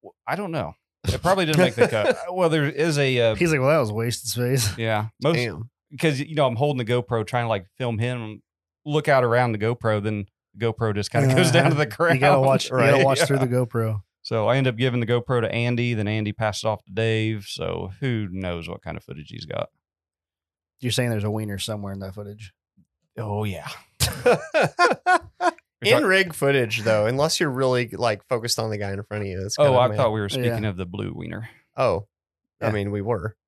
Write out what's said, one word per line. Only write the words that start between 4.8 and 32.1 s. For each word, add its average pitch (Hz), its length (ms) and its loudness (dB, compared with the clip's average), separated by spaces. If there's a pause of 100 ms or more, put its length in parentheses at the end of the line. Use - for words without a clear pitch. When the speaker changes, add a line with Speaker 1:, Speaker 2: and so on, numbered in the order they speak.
Speaker 1:
most 160 140 2
Speaker 3:
Damn. 117 320 -6 (300)
Speaker 1:
'cause, 151 200 0
you 151 160 -8
know, 147 100 2
I'm 120 120 0
holding 135 280 0
the 110 60 -2
GoPro 120 340 0
trying 120 200 -2
to, 113 40 -4
like, 98 180 -2 (100)
film 117 220 -4
him, 117 420 -6 (440)
look 147 220 -2
out 135 160 6
around 120 300 2
the 107 60 -2
GoPro, 107 440 0
then 104 220 -4 (300)
the 104 100 -6
GoPro 110 280 0
just 101 180 -2
kinda 139 220 2
goes 170 140 4
Speaker 2:
Uh-huh. - 140 4
Speaker 1:
down 139 100 4
to 139 60 2
the 151 60 2
Speaker 2:
You 147 60 -2
gotta 165 300 2
Speaker 1:
ground. 143 260 6
Speaker 2:
watch, 135 200 4
you - 60 -8
gotta 120 220 4
Speaker 3:
Right. 135 120 6
Speaker 2:
watch 135 160 2
through 139 160 2
Speaker 1:
Yeah. 131 80 2
Speaker 2:
the 123 100 0
GoPro. 113 460 0 (240)
Speaker 1:
So 110 220 0
I 123 80 4
end 135 120 2
up 113 100 -2
giving 123 240 0
the 113 40 0
GoPro 120 360 0
to 110 120 -2
Andy, 120 400 0
then 107 140 0
Andy 107 240 -2
passed 107 320 -4
it 113 40 0
off 107 180 -2
to 98 80 -20
Dave. 110 540 -2
So 87 520 -6
who 117 320 -4
knows 87 380 -6
what - 120 -12
kind 80 140 -10
of - 80 -12
footage 73 260 -16
he's - 160 -14
got. - 240 -8 (1120)
Speaker 2:
You're 123 140 -4
saying 123 160 0
there's 107 160 -2
a 107 60 -2
wiener 107 260 -6
somewhere 101 340 -8
in 98 80 -10
that 95 160 -12
footage? 104 380 -16 (640)
Speaker 1:
Oh, 107 260 -4
yeah. 92 240 -6 (320)
Speaker 3:
<laughs> - 260 -4
Speaker 1:
You're 349 1700 2
Speaker 3:
In 302 60 2
Speaker 1:
talk- 202 60 2
Speaker 3:
rig 185 240 4
footage, 127 500 2
though, 107 240 4
unless 139 340 0
you're 156 80 2
really, 127 400 0
like, 110 400 -2
focused 117 280 -2
on 113 120 -2
the 110 80 -4
guy 101 160 -4
in 101 100 -8
front 104 200 -6
of 98 60 -6
you, 95 160 -6
it's 107 140 -6
Speaker 1:
Oh, 151 60 6
Speaker 3:
kinda 131 140 4
Speaker 1:
I 127 100 4
Speaker 3:
meh. 107 80 -4
Speaker 1:
thought 117 160 2
we 110 80 -2
were 101 80 -4
speaking 117 340 -2
Speaker 2:
Yeah. 107 60 0
Speaker 1:
of 90 80 -6
the 92 80 -6
blue 98 280 -6
wiener. 87 360 -10 (260)
Speaker 3:
Oh, 104 320 0 (540)